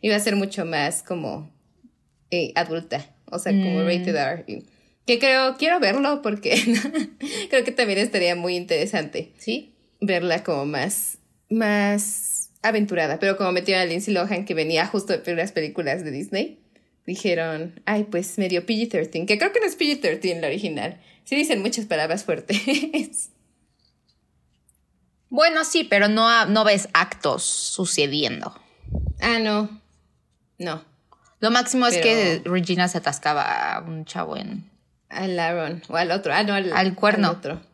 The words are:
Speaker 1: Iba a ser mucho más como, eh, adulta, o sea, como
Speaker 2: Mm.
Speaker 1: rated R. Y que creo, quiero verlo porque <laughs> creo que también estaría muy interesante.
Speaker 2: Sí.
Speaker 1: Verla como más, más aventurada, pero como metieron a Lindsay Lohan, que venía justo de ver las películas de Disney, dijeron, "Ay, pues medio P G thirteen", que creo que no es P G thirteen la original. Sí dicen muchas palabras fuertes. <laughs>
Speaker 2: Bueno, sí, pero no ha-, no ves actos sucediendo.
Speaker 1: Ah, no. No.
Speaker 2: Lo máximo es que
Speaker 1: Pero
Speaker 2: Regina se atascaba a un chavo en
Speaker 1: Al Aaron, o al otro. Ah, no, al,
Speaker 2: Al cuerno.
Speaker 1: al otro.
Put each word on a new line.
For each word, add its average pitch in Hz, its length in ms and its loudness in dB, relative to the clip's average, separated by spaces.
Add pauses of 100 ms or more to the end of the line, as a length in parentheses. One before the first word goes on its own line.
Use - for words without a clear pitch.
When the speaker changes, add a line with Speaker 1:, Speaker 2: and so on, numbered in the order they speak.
Speaker 1:
Iba 208 160 2
a 208 40 2
ser 208 140 0
mucho 196 300 -2
más 160 400 -2
como, 156 440 -6 (840)
eh, 165 240 0
adulta, 165 580 -4 (120)
o - 120 -8
sea, - 140 0
como 190 320 2
Speaker 2:
Mm. - 20 2
Speaker 1:
rated 180 300 0
R. 143 320 -2
Y - 160 -10 (420)
que 240 140 4
creo, 262 360 2
quiero 330 220 2
verlo 277 420 2
porque 214 300 -2
<laughs> 294 1000 -2
creo 262 120 4
que - 80 -4
también 208 300 0
estaría 180 340 2
muy 175 220 -2
interesante. 165 800 -2
Speaker 2:
Sí. - 380 -8 (240)
Speaker 1:
Verla 175 420 0
como 143 240 -2
más, 147 520 -2 (320)
más 208 1000 0 (140)
aventurada, 202 560 0
pero 196 180 2
como 190 160 0
metieron 185 300 2
a 180 40 0
Lindsay 175 280 -2
Lohan, 185 300 0
que 180 100 -4
venía 160 320 0
justo 202 260 -2
de 170 60 0
ver 175 180 -4
las 180 160 -2
películas 156 520 -2
de 151 60 -6
Disney, 190 480 -6 (480)
dijeron, 170 800 -2
"Ay, 208 180 0
pues 190 340 -4
medio 180 280 0
P 226 80 0
G 226 160 0
thirteen", 165 360 -2
que 208 120 2
creo 370 140 2
que 466 80 2
no 427 60 0
es - 100 -2
P 339 100 0
G 285 140 0
thirteen 170 420 -2
la 160 60 -2
original. 160 520 -6 (240)
Sí 277 120 -2
dicen 294 260 2
muchas 226 240 -2
palabras 160 380 -2
fuertes. 170 360 -2
<laughs> - 680 -2 (2000)
Speaker 2:
Bueno, 311 360 4
sí, 320 200 2
pero 202 240 4
no 220 200 4
ha-, 233 180 6
no 214 180 4
ves 202 280 4
actos - 520 2
sucediendo. - 1080 -2 (680)
Speaker 1:
Ah, 233 180 2
no. 214 420 0 (760)
No. 165 260 -6 (560)
Speaker 2:
Lo 214 100 2
máximo 247 360 4
es 233 120 4
que 196 440 4
Speaker 1:
Pero 180 120 -2
Speaker 2:
Regina 180 340 2
se 175 100 -2
atascaba 147 800 0
a - 40 -6
un 160 240 -10
chavo 80 320 -6
en - 320 -10 (400)
Speaker 1:
Al 185 300 -4
Aaron, 165 500 -4
o - 80 -4
al 170 140 0
otro. 185 240 -2
Ah, 196 80 2
no, 202 120 0
al, 190 180 -2
Speaker 2:
Al 185 220 2
cuerno. 208 340 4
Speaker 1:
al 170 80 0
otro. 147 240 -8 (140)